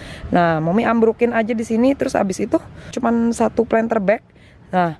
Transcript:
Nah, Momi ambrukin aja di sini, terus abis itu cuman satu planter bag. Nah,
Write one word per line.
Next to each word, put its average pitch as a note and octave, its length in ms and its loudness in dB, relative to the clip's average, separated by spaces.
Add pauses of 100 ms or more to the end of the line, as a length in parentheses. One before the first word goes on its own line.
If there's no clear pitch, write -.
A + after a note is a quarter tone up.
(340)
Nah, E3+ 260 2
Momi F3 240 0
ambrukin A3+ 480 2
aja A3+ 220 0
di A3+ 100 -4
sini, A#3 300 2
terus C4+ 240 -2
abis G3 260 -2
itu B3 140 0 (400)
cuman A#3 340 2
satu A3+ 320 0
planter A3+ 380 0
bag. G3 240 0 (480)
Nah, F3 260 0